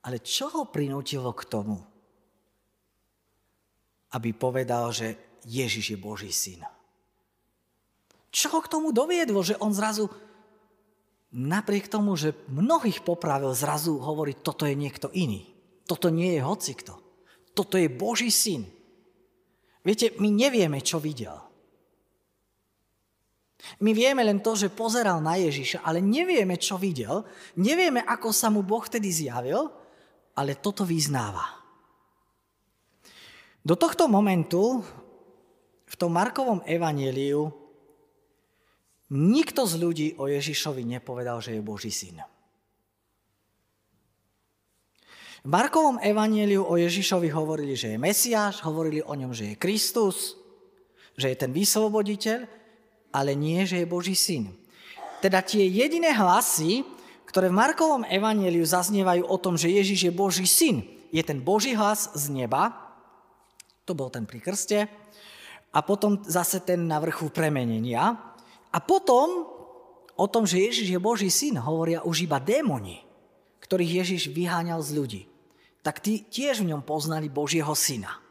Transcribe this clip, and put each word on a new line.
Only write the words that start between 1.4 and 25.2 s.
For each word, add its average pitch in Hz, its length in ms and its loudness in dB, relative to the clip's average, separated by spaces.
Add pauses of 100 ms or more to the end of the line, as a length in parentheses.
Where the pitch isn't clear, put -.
tomu, 104 320 -4 (2250)
aby 117 160 -4
povedal, 120 640 -2
že 110 240 -6 (240)
Ježiš 113 540 -4
je - 20 -14
Boží 101 320 -12
syn? 87 320 -6 (1700)
Čo - 240 -2
ho 320 80 2
k - 80 -16
tomu 311 240 -2
doviedlo, 269 480 2
že 190 160 0
on 208 160 0
zrazu, 214 320 0 (1300)
napriek 190 560 -2
tomu, 208 240 0
že 151 320 -2
mnohých 220 560 2
popravil, 139 560 0
zrazu 147 400 0
hovorí: 147 400 -2
"Toto 151 320 -2
je 139 80 0
niekto 143 400 -6
iný. 113 320 -2 (400)
Toto 170 240 2
nie 170 240 2
je 131 80 0
hocikto. - 480 -6 (640)
Toto 196 240 -2
je 160 80 4
Boží 220 400 -2
syn." 151 400 0 (1120)
Viete, 214 400 2
my 208 80 4
nevieme, 202 560 4
čo 165 160 -2
videl. 120 320 -8 (2500)
My 214 160 4
vieme 262 240 4
len 208 240 2
to, 226 80 2
že 202 160 0
pozeral 214 560 0